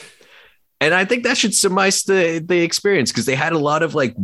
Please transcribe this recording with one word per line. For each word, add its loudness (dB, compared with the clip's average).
<laughs> -16
and 2
I 2
think -2
that 0
should 0
summarise 0
the, 0
the 0
experience 0
'cause -2
they 0
had -2
a 0
lot 0
of, -4
like, -2